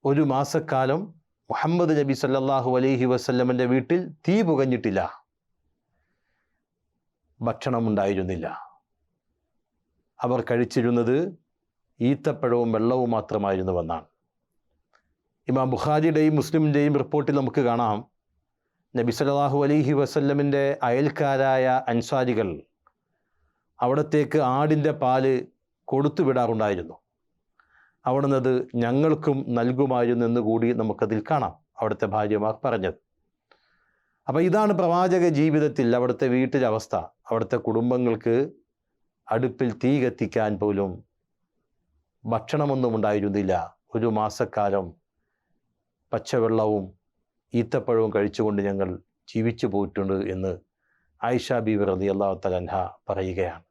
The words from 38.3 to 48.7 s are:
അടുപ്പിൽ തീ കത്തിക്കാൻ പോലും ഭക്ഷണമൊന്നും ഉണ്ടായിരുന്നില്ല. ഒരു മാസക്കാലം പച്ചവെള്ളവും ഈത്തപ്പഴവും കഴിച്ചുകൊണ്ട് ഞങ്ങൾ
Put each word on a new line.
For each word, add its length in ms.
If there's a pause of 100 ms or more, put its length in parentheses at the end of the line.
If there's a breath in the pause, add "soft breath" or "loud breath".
അടുപ്പിൽ 500
തീ 220
കത്തിക്കാൻ 600
പോലും 320 (1300)
ഭക്ഷണമൊന്നും 720
ഉണ്ടായിരുന്നില്ല. 580 (400)
ഒരു 240
മാസക്കാലം 720 (1200)
പച്ചവെള്ളവും 760 (680)
ഈത്തപ്പഴവും 580
കഴിച്ചുകൊണ്ട് 520
ഞങ്ങൾ 260 (380)